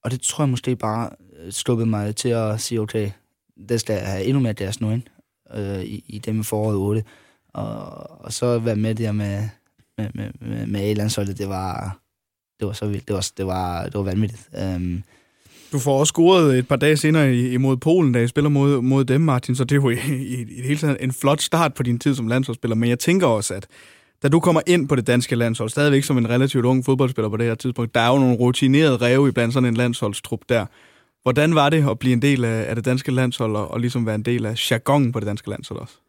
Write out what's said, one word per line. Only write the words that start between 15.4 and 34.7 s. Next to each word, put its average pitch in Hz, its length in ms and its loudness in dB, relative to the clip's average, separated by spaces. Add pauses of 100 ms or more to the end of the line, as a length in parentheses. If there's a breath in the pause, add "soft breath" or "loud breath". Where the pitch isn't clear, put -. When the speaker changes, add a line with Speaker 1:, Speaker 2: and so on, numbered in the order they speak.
Speaker 2:
Du 143 60 -2
får 135 200 2
også 151 120 2
scoret 170 480 6
et 127 100 -2
par 139 80 2
dage 151 200 2
senere 151 380 4
i, 123 180 0
imod 131 240 2
Polen, 156 360 4
da 120 100 4
I 117 60 2
spiller 147 220 0
mod, 139 320 4
mod 135 220 2
dem, 127 160 2
Martin, 131 360 0
så 131 80 0
det 123 120 -2
er 139 60 4
jo 131 80 2
i, 117 40 2 (140)
i, 127 320 -4
i 117 40 -6 (120)
det 123 80 -12
hele 147 140 -2
taget 147 220 0
en 131 120 -2
flot 147 300 0
start 165 320 0
på - 80 -4
din 120 160 0
tid 139 160 2
som 123 120 -4
landsholdsspiller. 117 500 -2
Men 117 120 2
jeg 123 100 2
tænker 175 280 2
også, 107 280 0
at 98 120 -12 (560 soft breath)
da 143 60 2
du 160 120 4
kommer 175 260 4
ind 170 220 2
på 143 80 2
det 117 100 0
danske 123 300 2
landshold, 117 340 -2
stadigvæk 143 340 2
som 135 140 2
en 113 120 2
relativt 127 340 2
ung 127 200 2
fodboldspiller 127 440 0
på 107 80 -4
det 117 100 0
her 113 80 0
tidspunkt, 120 400 -6
der 120 60 4
er 117 120 4
jo 139 60 4
nogle 127 180 4
rutinerede 131 600 4
ræve 127 320 4
iblandt 120 260 0
sådan 127 140 2
en 117 80 0
landsholdstrup 120 720 -4
der. 113 180 2 (560 soft breath)
Hvordan 147 320 2
var 147 160 4
det 147 200 4
at 113 80 -2
blive 127 140 2
en 117 100 2
del 139 220 2
af, 113 240 0
af 110 80 -4
det 113 80 -6
danske 131 280 0
landshold, 123 440 0
og, 104 140 -4
og 117 100 -4
ligesom 120 260 -2
være 107 80 -2
en 107 80 -4
del 117 240 -2
af 110 240 -4